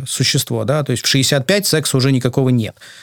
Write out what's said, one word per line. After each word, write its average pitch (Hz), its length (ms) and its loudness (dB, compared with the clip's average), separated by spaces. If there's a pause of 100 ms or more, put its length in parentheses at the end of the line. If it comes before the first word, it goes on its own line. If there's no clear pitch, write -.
существо, 120 560 -2
да, 139 220 0
то 135 80 -2
есть 120 120 -4
в - 40 -2
шестьдесят 135 360 2
пять 196 220 0
секса 147 300 0
уже 135 160 2
никакого 127 380 2
нет. 117 260 0 (260)